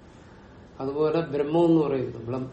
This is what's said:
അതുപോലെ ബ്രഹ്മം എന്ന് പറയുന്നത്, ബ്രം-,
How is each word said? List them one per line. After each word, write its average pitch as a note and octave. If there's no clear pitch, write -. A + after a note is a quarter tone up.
അതുപോലെ D3+
ബ്രഹ്മം D3
എന്ന് E3
പറയുന്നത്, B2
ബ്രം-, B2+